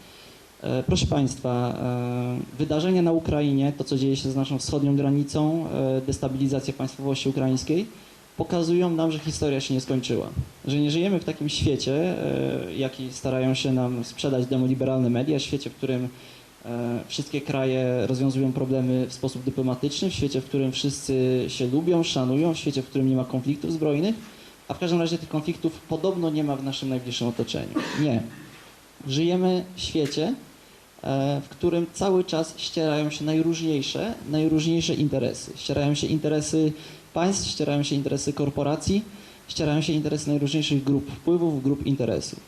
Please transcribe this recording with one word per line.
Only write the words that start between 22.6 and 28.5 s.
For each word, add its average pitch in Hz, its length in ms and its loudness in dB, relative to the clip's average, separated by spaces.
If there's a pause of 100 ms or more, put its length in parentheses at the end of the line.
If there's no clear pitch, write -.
w 127 40 -4
którym 131 240 2
nie 131 60 4
ma 127 100 2
konfliktów 143 480 -2
zbrojnych, 156 420 2 (520)
a - 60 -4
w - 60 -10
każdym 175 220 2
razie 165 160 0
tych 160 120 -10
konfliktów 160 500 -2 (100)
podobno 170 400 0
nie 151 140 0
ma 143 120 0
w 131 80 -6
naszym 135 260 -4
najbliższym 123 380 -2
otoczeniu. - 460 -4 (280)
Nie. 127 220 2 (840)